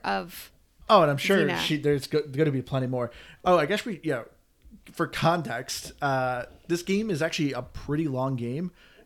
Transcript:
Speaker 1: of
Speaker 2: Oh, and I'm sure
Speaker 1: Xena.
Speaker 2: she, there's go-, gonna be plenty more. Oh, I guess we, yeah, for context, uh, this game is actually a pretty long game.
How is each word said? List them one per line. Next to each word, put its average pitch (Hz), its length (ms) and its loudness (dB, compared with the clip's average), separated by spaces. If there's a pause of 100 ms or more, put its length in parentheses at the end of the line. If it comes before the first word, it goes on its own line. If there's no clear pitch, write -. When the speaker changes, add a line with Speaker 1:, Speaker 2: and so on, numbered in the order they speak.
Speaker 1:
of 190 460 -6 (380)
Speaker 2:
Oh, 208 140 10
and 147 80 6
I'm 139 60 2
sure 196 220 2
Speaker 1:
Xena. - 220 2
Speaker 2:
she, 156 180 0
there's 147 280 0
go-, 151 200 0
gonna 147 240 0
be 135 120 0
plenty 131 240 -2
more. 123 240 -2 (340)
Oh, 180 140 6
I 151 80 4
guess 202 200 -2
we, 196 160 -8
yeah, 135 220 -2 (680)
for 165 140 -2
context, 135 840 -2 (100)
uh, 127 420 0 (240)
this 170 140 -2
game 202 280 0
is 156 120 -2
actually 160 300 0
a 123 100 -6
pretty 151 460 -4
long 131 280 -2
game. 127 340 -6 (360)